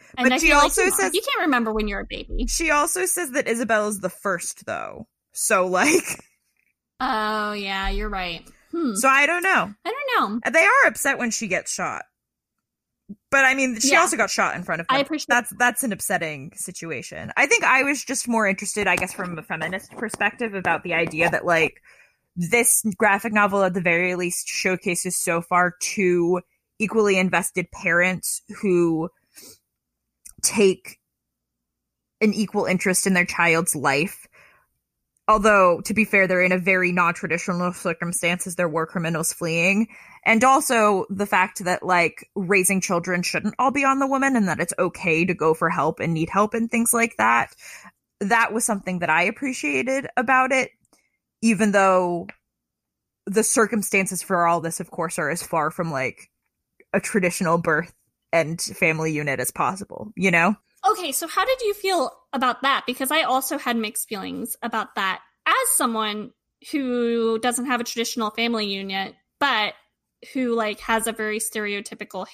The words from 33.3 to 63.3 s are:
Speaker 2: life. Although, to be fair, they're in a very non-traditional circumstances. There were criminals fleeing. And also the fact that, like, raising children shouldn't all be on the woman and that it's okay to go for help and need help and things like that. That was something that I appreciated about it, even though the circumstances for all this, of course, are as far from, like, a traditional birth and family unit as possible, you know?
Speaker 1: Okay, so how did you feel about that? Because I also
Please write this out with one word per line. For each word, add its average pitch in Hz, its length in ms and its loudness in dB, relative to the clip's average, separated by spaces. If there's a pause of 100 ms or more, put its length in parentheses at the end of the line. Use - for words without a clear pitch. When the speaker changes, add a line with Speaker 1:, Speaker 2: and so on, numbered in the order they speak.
Speaker 2:
life. 143 520 -2 (1000)
Although, 202 580 4
to - 80 -6
be 214 100 2
fair, 196 240 2
they're 180 140 2
in 180 100 2
a 185 60 2
very 180 340 2
non-traditional 175 840 -2
circumstances. 175 840 -4
There 180 120 0
were 160 180 -2
criminals 165 460 -4
fleeing. 175 560 0 (380)
And 226 180 4
also 233 680 4
the 202 160 -2
fact 196 380 0
that, 175 200 -2
like, 175 520 0
raising 190 460 2
children 180 420 -2
shouldn't - 340 -4
all 254 140 2
be 277 140 -2
on 269 140 2
the 277 80 2
woman 269 280 0
and 208 120 4
that 151 120 -2
it's 175 180 -2
okay 170 480 0
to 185 80 -2
go 160 200 2
for 165 160 0
help 160 300 0
and 160 140 -2
need 156 160 -2
help 214 240 0
and 226 160 -2
things 233 220 0
like 233 260 0
that. 226 380 2 (640)
That 226 320 2
was 226 140 -2
something 185 340 -4
that 170 100 0
I 165 140 4
appreciated 262 840 -2 (100)
about 262 340 2
it, 262 200 0 (720)
even 220 300 2
though 185 560 2 (960)
the 208 180 2
circumstances 202 800 0
for 175 240 0
all 170 140 4
this, 165 200 -6
of 170 120 -12
course, 170 260 -6
are 151 120 -2
as 170 120 -4
far 160 300 -2
from, 165 200 -6
like, 131 380 -6 (640)
a 202 60 2
traditional 180 580 0
birth 170 360 0 (400)
and 165 280 0
family 160 520 -2
unit 147 260 -2
as 123 120 -2
possible, - 640 -6
you 190 140 2
know? 175 260 4 (340)
Speaker 1:
Okay, 359 220 0
so 330 160 -4
how 381 180 0
did 523 160 0
you 415 140 0
feel 349 360 0 (220)
about 254 300 0
that? 269 240 0
Because 254 240 -4
I 311 100 2
also 262 380 0